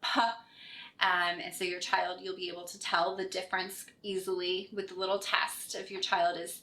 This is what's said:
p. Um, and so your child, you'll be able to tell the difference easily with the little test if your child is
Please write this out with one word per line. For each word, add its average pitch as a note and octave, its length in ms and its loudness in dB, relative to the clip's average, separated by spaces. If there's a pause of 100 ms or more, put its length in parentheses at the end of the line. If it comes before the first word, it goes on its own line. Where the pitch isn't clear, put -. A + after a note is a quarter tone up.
p. - 180 2 (800)
Um, F3 400 4
and - 120 -8
so F#3+ 100 -2
your F3+ 160 0
child, F3+ 400 2
you'll F#3+ 160 -6
be F3+ 120 -6
able E3+ 160 -8
to - 140 -12
tell F#3 380 2
the F#3+ 80 -2
difference F#3 640 -4 (160)
easily F#3 720 -2
with F#3+ 140 -4
the F3+ 60 -12
little F#3+ 240 2
test - 560 0
if F#3+ 160 -8
your F#3+ 120 -6
child F3 360 4
is E3+ 240 -8